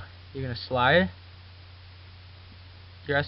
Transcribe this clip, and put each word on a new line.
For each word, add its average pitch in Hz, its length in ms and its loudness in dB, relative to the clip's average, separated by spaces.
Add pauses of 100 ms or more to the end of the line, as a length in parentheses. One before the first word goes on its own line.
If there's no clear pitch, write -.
(340)
you're 135 80 -10
gonna 127 140 -8
slide 135 540 2 (2000)
your 143 100 0
S 143 100 -2